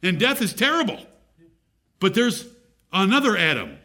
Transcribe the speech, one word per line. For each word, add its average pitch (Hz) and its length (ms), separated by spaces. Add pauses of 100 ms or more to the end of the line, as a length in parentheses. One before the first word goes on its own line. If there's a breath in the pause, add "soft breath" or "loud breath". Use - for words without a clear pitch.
And 180 180
death 269 220
is 208 100
terrible. 269 460 (1000)
But 190 140
there's 233 320 (460)
another 208 440
Adam, 147 480